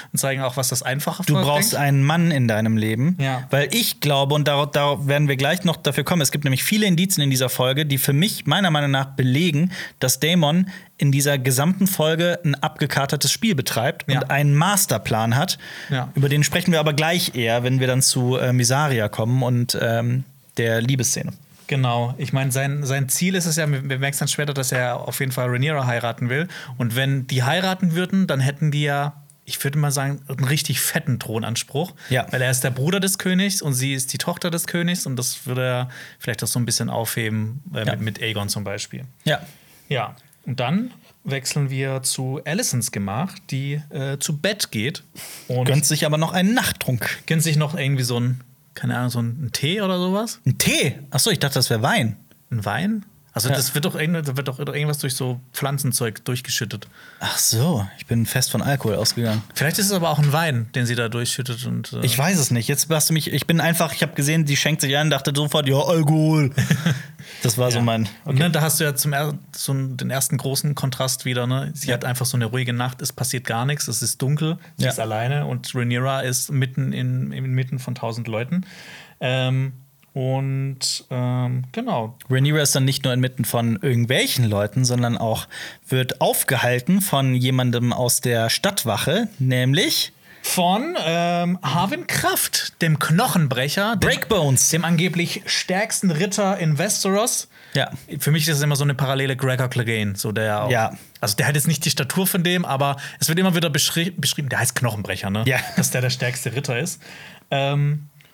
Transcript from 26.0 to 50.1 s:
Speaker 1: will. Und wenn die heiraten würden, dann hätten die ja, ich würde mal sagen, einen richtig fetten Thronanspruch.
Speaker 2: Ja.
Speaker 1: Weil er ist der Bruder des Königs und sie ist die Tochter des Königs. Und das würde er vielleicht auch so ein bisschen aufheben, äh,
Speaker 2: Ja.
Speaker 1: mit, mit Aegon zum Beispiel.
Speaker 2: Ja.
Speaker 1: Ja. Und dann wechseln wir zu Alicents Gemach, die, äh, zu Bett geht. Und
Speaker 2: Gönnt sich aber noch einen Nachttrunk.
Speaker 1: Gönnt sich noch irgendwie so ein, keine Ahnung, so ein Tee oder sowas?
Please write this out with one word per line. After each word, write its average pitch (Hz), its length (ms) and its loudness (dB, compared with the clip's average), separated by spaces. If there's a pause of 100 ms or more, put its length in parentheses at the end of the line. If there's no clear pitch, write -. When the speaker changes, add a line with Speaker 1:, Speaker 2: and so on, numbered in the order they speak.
Speaker 1:
will. 143 160 0 (320)
Und 117 160 -2
wenn 135 320 0
die 131 160 0
heiraten 185 540 0
würden, 180 320 0
dann 143 100 0
hätten 143 320 0
die 147 140 0
ja, 143 300 0 (300)
ich - 200 -8
würde 143 120 -2
mal 147 140 2
sagen, 139 380 -2
einen 135 160 -4
richtig 139 360 0
fetten - 380 0
Thronanspruch. 113 720 -4 (160)
Speaker 2:
Ja. 127 220 2
Speaker 1:
Weil 131 100 -2
er 127 120 2
ist 127 100 -2
der 135 80 0
Bruder 147 300 0
des 190 180 -2
Königs 190 440 0
und 143 120 0
sie 135 200 0
ist 135 180 -4
die 131 60 -4
Tochter 175 340 -4
des 165 160 -4
Königs. 175 380 -2
Und 135 100 -4
das - 300 -6
würde 127 200 -2
er 127 220 -2 (320)
vielleicht - 240 -4
auch - 40 -4
so - 120 0
ein 120 60 0
bisschen 113 220 0
aufheben, 113 720 -2 (140)
äh, 110 100 -4
Speaker 2:
Ja. 139 120 -2
Speaker 1:
mit, 120 40 -4
mit 110 220 -6
Aegon 104 260 -2
zum 104 140 -4
Beispiel. 101 420 -10 (200)
Speaker 2:
Ja. 151 160 0 (480)
Speaker 1:
Ja. 120 260 -4 (320)
Und 127 140 -4
dann 185 320 -2 (320)
wechseln 135 460 -2
wir 135 340 -2
zu 131 400 -4
Alicents 147 480 -2
Gemach, 107 420 -4 (160)
die, 139 400 -4
äh, 139 300 -6
zu 151 180 -4
Bett 208 320 -2
geht. 120 320 -4 (460)
Und 123 180 0
Speaker 2:
Gönnt 147 180 4
sich 156 220 2
aber 151 100 2
noch 160 160 0
einen 185 220 2
Nachttrunk. - 720 -2
Speaker 1:
Gönnt 160 160 2
sich 156 140 2
noch 151 200 0
irgendwie 135 280 0
so 123 160 -2
ein, 123 200 0 (340)
keine 120 220 -4
Ahnung, 123 140 -2
so 120 100 -2
ein 117 320 -4
Tee 175 280 -2
oder 185 180 0
sowas? 196 480 -2